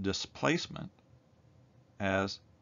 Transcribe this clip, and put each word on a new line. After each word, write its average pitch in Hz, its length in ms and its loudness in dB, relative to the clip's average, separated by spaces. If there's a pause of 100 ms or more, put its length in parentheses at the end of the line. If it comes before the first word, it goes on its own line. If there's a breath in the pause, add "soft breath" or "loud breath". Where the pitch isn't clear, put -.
displacement - 880 0 (1120)
as 98 380 2 (220)